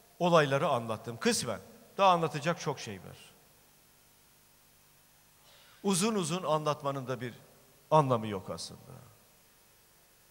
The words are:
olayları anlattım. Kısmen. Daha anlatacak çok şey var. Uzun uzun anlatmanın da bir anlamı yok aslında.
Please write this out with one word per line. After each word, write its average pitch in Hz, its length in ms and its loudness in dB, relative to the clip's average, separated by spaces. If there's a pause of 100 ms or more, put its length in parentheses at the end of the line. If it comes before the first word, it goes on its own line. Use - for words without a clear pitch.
(200)
olayları 156 480 4
anlattım. 117 500 -4
Kısmen. 131 420 -2 (380)
Daha 190 140 6
anlatacak 165 480 0
çok 143 200 -6
şey 101 200 -12
var. 92 180 -18 (2750)
Uzun 202 320 2
uzun 175 280 -2
anlatmanın 143 640 0
da 123 140 -6
bir 120 120 -8 (580)
anlamı 127 360 4
yok 101 220 -6
aslında. - 420 -14 (1400)